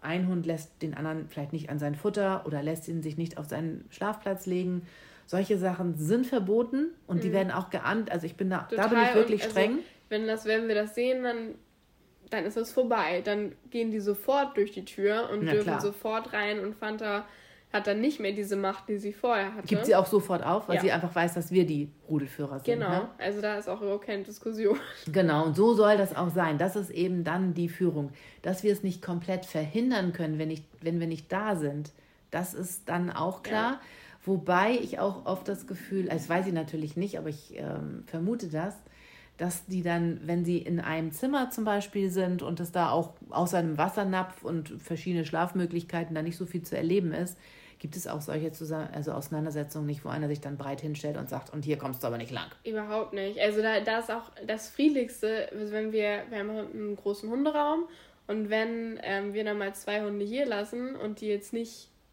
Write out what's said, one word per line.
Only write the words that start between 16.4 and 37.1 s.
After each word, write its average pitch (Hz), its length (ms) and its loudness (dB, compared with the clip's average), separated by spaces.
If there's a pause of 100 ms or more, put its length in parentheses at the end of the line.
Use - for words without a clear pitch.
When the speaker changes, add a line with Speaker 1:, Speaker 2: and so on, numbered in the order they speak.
Speaker 2:
und 208 160 -6
Fanta 214 500 -4 (480)
hat 208 140 0
dann 208 120 4
nicht 269 220 2
mehr 196 100 0
diese 202 240 -2
Macht, 196 320 -2
die 208 120 0
sie 208 120 -4
vorher 214 440 0
hatte. 202 120 -8
Speaker 1:
Gibt 214 180 2
sie 214 100 8
auch 185 100 8
sofort 190 400 4
auf, 175 240 2
weil 175 80 4
Speaker 2:
Ja. 185 40 2
Speaker 1:
sie 185 120 6
einfach 170 200 0
weiß, 170 200 2
dass 165 180 -4
wir 180 140 8
die 147 240 0 (180)
Rudelführer 139 520 -2
sind, 233 160 2
Speaker 2:
Genau, 214 140 0
Speaker 1:
ne? 185 280 0
Speaker 2:
also 202 240 -2
da 208 160 0
ist 208 100 -8
auch 202 140 -4
überhaupt 202 240 -2
keine 202 180 -4
Diskussion. 220 560 2 (140)
<laughs> - 180 -8
Speaker 1:
Genau, 160 340 6
und 151 120 2
so 226 160 10
soll 208 240 10
das 196 180 2
auch 175 140 2
sein. 165 280 2
Das 185 200 2
ist 196 120 -2
eben 180 360 0
dann 180 280 2
die 170 140 2
Führung. 151 440 0 (320)
Dass 185 200 -2
wir 208 80 6
es 202 100 0
nicht 185 200 -2
komplett 180 440 -2
verhindern 180 680 0
können, 156 260 -2
wenn 156 80 -2
nicht, 156 160 -6 (180)
wenn 170 200 0
wir 165 60 0
nicht 156 260 -6
da 208 240 0
sind, 147 340 -4 (400)
das 180 220 -4
ist - 340 -8
dann 175 240 0
auch 185 320 -4
klar. 226 300 0
Speaker 2:
Ja. 277 60 -8 (460)
Speaker 1:
Wobei 185 460 4 (100)
ich - 180 -6
auch 196 260 -2
oft 190 240 -2
das 196 180 -6
Gefühl, 190 420 -4
also 160 180 -2
das - 20 -2
weiß 185 180 2
ich 180 60 0
natürlich 156 420 -4
nicht, 190 240 -2